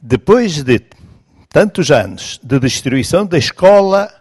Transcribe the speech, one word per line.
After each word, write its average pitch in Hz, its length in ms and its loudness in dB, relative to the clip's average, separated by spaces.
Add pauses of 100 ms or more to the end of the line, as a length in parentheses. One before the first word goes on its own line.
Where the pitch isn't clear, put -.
Depois 160 600 0
de 127 180 0 (680)
tantos 190 420 0
anos 95 520 -2
de 131 180 -4
destruição 135 680 -2
da 170 120 -2
escola 196 680 2 (140)